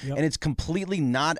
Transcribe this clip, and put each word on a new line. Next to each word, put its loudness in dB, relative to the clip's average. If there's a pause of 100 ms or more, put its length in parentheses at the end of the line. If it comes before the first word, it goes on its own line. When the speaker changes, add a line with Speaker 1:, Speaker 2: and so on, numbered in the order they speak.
Speaker 1:
Yep. -6
Speaker 2:
and 2
it's 0
completely -2
not 2